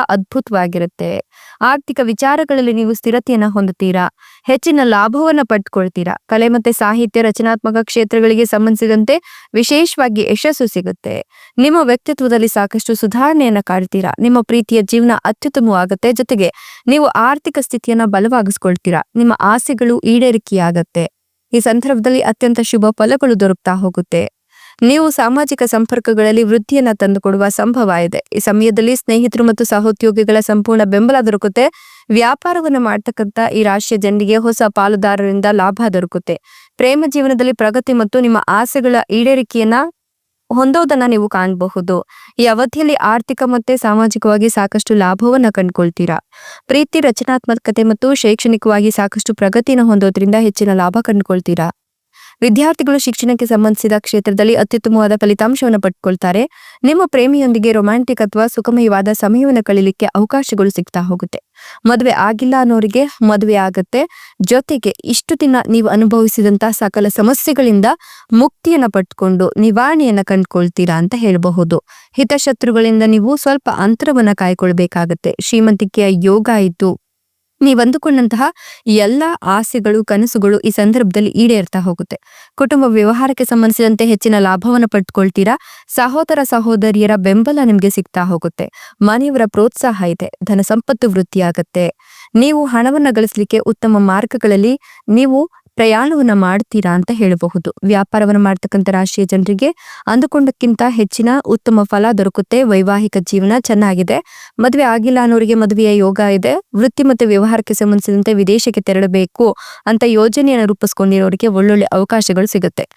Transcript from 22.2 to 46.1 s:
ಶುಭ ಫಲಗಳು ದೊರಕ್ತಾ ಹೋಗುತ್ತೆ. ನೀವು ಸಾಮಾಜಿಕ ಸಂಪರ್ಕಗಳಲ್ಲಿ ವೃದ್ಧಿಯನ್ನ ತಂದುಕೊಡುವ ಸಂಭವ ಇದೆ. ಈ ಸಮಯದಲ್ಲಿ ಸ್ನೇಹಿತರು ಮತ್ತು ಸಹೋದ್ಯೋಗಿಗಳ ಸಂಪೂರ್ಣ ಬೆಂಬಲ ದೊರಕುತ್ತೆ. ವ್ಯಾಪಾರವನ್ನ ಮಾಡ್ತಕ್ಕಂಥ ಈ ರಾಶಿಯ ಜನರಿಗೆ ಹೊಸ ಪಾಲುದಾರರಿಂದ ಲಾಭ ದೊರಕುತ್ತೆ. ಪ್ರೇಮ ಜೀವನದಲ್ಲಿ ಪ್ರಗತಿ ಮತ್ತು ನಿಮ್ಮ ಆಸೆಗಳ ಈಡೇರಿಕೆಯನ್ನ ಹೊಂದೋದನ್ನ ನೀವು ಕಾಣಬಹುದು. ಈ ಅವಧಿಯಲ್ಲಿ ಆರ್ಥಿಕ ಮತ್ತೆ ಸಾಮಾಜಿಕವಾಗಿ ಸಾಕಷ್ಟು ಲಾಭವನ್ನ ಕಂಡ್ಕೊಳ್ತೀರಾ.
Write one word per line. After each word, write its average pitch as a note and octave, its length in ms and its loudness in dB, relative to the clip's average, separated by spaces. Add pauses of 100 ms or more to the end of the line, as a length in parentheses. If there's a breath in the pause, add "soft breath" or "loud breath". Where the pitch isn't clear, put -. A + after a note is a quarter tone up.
ಶುಭ A3 280 0
ಫಲಗಳು A#3 500 0
ದೊರಕ್ತಾ F#3+ 320 0
ಹೋಗುತ್ತೆ. F3+ 580 -4 (520 soft breath)
ನೀವು D4 280 4
ಸಾಮಾಜಿಕ C4+ 560 -2
ಸಂಪರ್ಕಗಳಲ್ಲಿ A3 800 0
ವೃದ್ಧಿಯನ್ನ A#3 440 0 (120)
ತಂದುಕೊಡುವ G3 500 0
ಸಂಭವ G#3+ 420 0 (140)
ಇದೆ. - 180 -4 (100)
ಈ - 60 -4
ಸಮಯದಲ್ಲಿ A3 560 0
ಸ್ನೇಹಿತರು A#3 480 0
ಮತ್ತು A#3 200 2
ಸಹೋದ್ಯೋಗಿಗಳ G#3+ 760 0
ಸಂಪೂರ್ಣ G#3+ 440 0
ಬೆಂಬಲ G#3 320 2 (100)
ದೊರಕುತ್ತೆ. G#3+ 440 0 (400 loud breath)
ವ್ಯಾಪಾರವನ್ನ C#4 720 0
ಮಾಡ್ತಕ್ಕಂಥ G#3 600 -4 (140)
ಈ A3 100 0
ರಾಶಿಯ G#3 340 -2
ಜನರಿಗೆ G#3 400 0
ಹೊಸ A3+ 240 -2 (140)
ಪಾಲುದಾರರಿಂದ G3+ 760 0
ಲಾಭ G3+ 300 0 (120)
ದೊರಕುತ್ತೆ. F3+ 460 -4 (380 soft breath)
ಪ್ರೇಮ C4+ 300 2
ಜೀವನದಲ್ಲಿ C4 440 0
ಪ್ರಗತಿ A3+ 420 -2
ಮತ್ತು A#3 260 0
ನಿಮ್ಮ A#3 280 0
ಆಸೆಗಳ A#3+ 480 0 (140)
ಈಡೇರಿಕೆಯನ್ನ A3+ 640 0 (800)
ಹೊಂದೋದನ್ನ C4+ 540 2
ನೀವು G#3 220 0
ಕಾಣಬಹುದು. F#3 760 -4 (340 loud breath)
ಈ A#3+ 60 2
ಅವಧಿಯಲ್ಲಿ C4+ 480 0
ಆರ್ಥಿಕ A#3 520 -2
ಮತ್ತೆ B3 320 -2
ಸಾಮಾಜಿಕವಾಗಿ G#3+ 720 0
ಸಾಕಷ್ಟು G#3+ 440 -2
ಲಾಭವನ್ನ G#3+ 600 2
ಕಂಡ್ಕೊಳ್ತೀರಾ. F3 680 -2 (480 loud breath)